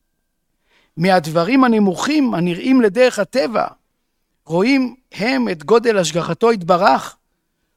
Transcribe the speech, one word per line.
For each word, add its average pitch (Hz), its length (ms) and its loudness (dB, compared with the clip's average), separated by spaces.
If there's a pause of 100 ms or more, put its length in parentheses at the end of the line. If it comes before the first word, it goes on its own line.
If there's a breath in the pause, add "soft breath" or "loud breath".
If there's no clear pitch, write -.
(960)
מהדברים 175 680 2
הנמוכים 226 720 0
הנראים 180 460 0
לדרך 233 380 2
הטבע, 240 480 -4 (800)
רואים 247 500 -2 (180)
הם 240 360 -2
את 165 160 -8
גודל 220 340 0
השגחתו 170 540 -2
יתברך, 180 640 0 (600)